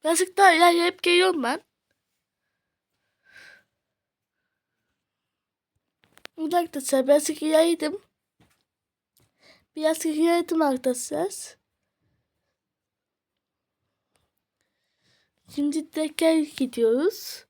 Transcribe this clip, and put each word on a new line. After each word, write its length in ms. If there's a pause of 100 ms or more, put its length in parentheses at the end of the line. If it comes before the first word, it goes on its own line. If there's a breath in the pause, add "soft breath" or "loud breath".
Birazcık 320
daha 160
ilerleyip 500
geliyorum 400
ben. 200 (4000 soft breath)
Bir 120
dakika, 560
birazcık 360
ilerledim. 600 (1700 soft breath)
Birazcık 300
ilerledim 560
arkadaşlar. 920 (4000)
Şimdi 360
tekrar 460
gidiyoruz. 1120